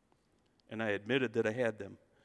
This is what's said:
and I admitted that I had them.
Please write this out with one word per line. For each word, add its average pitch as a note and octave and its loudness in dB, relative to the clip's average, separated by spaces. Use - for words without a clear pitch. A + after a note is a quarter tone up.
and A2 -8
I A2 0
admitted A2 0
that A2+ 4
I G#2+ 4
had A2+ 0
them. G2 -12